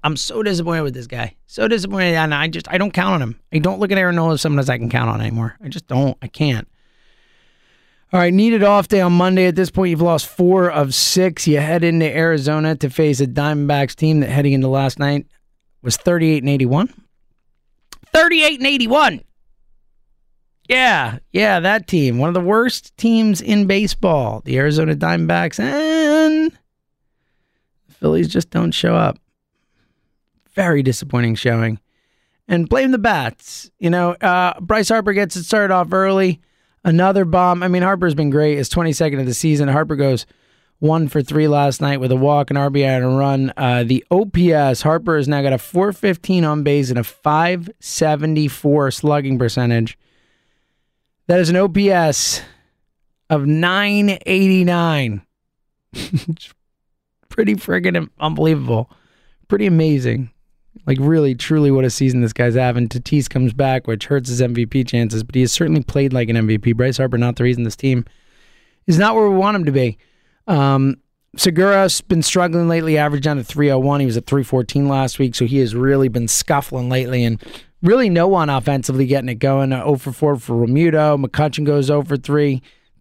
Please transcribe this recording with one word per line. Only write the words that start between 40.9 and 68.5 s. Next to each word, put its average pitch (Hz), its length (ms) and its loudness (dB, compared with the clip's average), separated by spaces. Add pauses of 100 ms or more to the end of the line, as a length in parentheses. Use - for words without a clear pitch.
for 147 120 -2
three 151 280 0
last 143 320 0
night 143 180 -2
with 127 140 0
a - 20 2
walk, 143 340 2
an 143 60 0
R 139 140 0
B 139 160 2
I, 135 80 2
and 127 100 0
a 127 60 0
run. 135 480 0
Uh, 123 260 0
the 123 260 0
O 190 160 2
P 175 280 2
S, 139 300 2
Harper 160 340 0
has 135 100 0
now 143 140 0
got 139 100 0
a 131 60 0
four 190 340 -2
fifteen 180 540 0
on 151 180 -2
base 143 260 0
and 123 80 -2
a 120 60 -2
five 170 640 -2 (120)
seventy-four 151 1080 0
slugging 143 460 -2
percentage. 117 600 -2 (1300)
That 180 140 4
is 160 80 2
an 175 80 2
O 196 100 2
P 196 240 2
S 165 500 0 (880)
of 147 160 0
nine 196 800 2
eighty-nine. 175 1000 0 (680)
<laughs> - 20 -20 (1300)
Pretty 208 280 0
friggin' 175 640 -2
unbelievable. 147 720 -2 (600)
Pretty 208 160 2
amazing. 135 640 0 (540)
Like, 135 160 0
really, 143 340 2
truly, 147 360 2
what 131 140 2
a 123 40 0
season 127 320 0
this 110 120 0
guy's 120 220 0
having. 123 320 0
Tatis 127 420 -4
comes 127 240 0
back, 131 340 -2
which 110 180 -6
hurts 131 240 -2
his 123 120 -2
M 120 120 0
V 120 120 -2
P 127 180 -2
chances, 113 400 -2
but - 120 -12
he 127 60 2
has 123 100 2
certainly 160 320 0
played 139 300 -2
like 120 160 -2
an 117 80 0
M 110 100 0
V 107 100 2
P. 117 160 0
Bryce 123 240 0
Harper, 127 200 -2
not 120 200 -2
the 123 60 0
reason 123 200 0
this 110 120 -6
team 127 300 -2 (800)